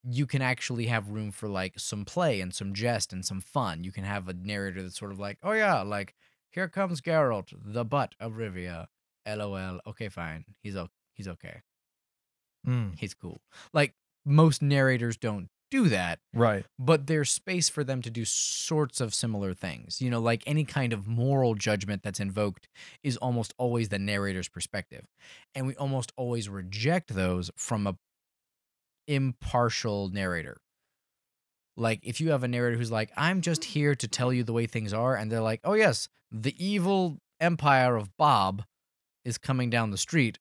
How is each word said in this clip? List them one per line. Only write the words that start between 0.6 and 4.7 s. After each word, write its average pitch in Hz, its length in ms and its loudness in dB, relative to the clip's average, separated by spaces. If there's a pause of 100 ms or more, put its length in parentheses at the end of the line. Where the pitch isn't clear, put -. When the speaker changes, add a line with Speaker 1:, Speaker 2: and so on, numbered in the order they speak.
Speaker 1:
have 110 240 0
room 107 200 -4
for, 107 180 -8
like, 95 300 -4
some 104 260 -6
play 147 360 0
and 92 120 -4
some 98 220 -6
jest 110 380 -2
and 92 120 -8
some 190 160 -4
fun. 90 440 -4
You 95 80 -8
can 98 120 -8
have 98 240 -6
a 92 60 -8
narrator 98 480 -6